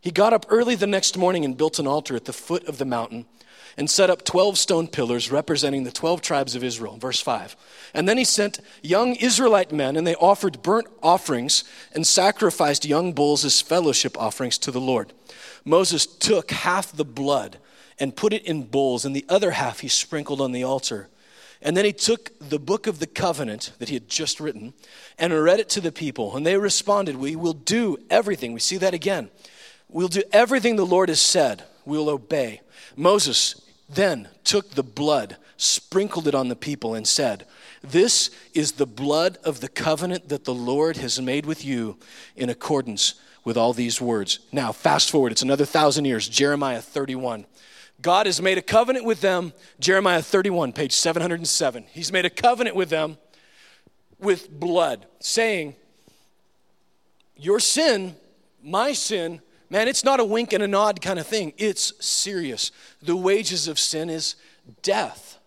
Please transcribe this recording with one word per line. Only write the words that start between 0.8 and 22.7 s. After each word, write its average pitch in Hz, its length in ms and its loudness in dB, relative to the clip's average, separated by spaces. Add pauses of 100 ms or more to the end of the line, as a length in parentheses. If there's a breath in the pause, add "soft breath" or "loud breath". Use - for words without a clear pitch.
next 190 300 0
morning 180 280 2
and 131 120 -4
built 156 220 0
an 147 80 -2
altar 135 300 -2
at - 100 -6
the 127 60 -10
foot - 320 -6
of 151 120 -8
the 135 80 -4
mountain 117 400 -6 (520 loud breath)
and 147 120 -4
set 185 220 4
up 175 140 0
twelve 190 340 2
stone 165 300 0
pillars 120 420 -2
representing 139 540 0
the 120 80 -8
twelve 165 280 0
tribes 139 340 -2
of 123 100 -6
Israel. 113 340 -6
Verse 123 220 -4
five. 101 360 -4 (380 loud breath)
And 160 140 0
then 226 100 4
he 254 60 2
sent - 340 0 (240 loud breath)
young 202 320 2
Israelite 220 560 4
men, 143 260 0
and 160 80 0
they 170 120 0
offered 185 440 2
burnt 220 280 0 (140)
offerings 151 600 2 (300 loud breath)
and 156 100 -2
sacrificed 175 800 2
young 160 280 0
bulls 147 320 2
as 131 180 2
fellowship 160 560 0
offerings 113 400 -4
to - 140 -6
the 127 80 -2
Lord. 127 320 -2 (520 loud breath)
Moses 170 400 2
took - 460 0
half 180 400 -2
the 151 140 -4
blood 131 540 -2 (400 soft breath)
and 139 180 -4
put 208 160 0
it 214 120 -4
in 156 200 -4
bowls, 127 400 0
and 139 100 -4
the 139 140 -4
other 185 240 2
half 127 280 -4
he 135 80 -10
sprinkled 147 520 -2
on 131 100 0
the 123 140 -4
altar. 127 440 -4 (540 loud breath)
And 170 140 0
then 202 80 4
he 208 80 4
took - 480 -2
the 147 180 -4
book 196 300 -2